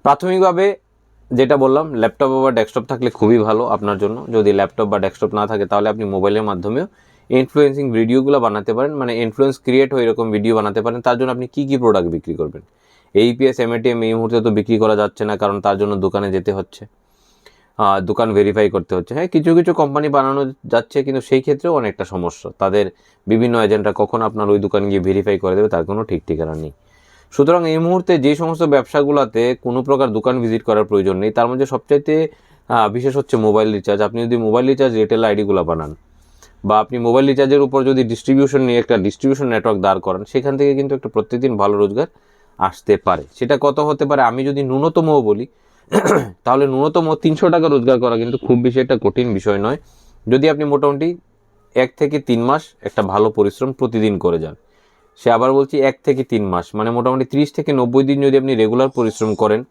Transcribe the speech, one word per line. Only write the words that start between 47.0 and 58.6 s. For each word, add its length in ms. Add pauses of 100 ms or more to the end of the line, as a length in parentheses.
তিনশো 340
টাকা 180
রোজগার 320
করা 180
কিন্তু 200 (100)
খুব 100
বেশি 220
একটা 220
কঠিন 320
বিষয় 240
নয়, 200 (520)
যদি 200
আপনি 160
মোটামুটি 520 (580)
এক 220
থেকে 220
তিন 240
মাস 200 (180)
একটা 200
ভালো 280
পরিশ্রম 420
প্রতিদিন 460
করে 220
যান। 160 (600)
সে 160
আবার 220
বলছি 280
এক 220
থেকে 200
তিন 220
মাস, 200 (100)
মানে 160
মোটামুটি 340
ত্রিশ 280
থেকে 200
নব্বই 300
দিন 180
যদি 160
আপনি 180
রেগুলার 340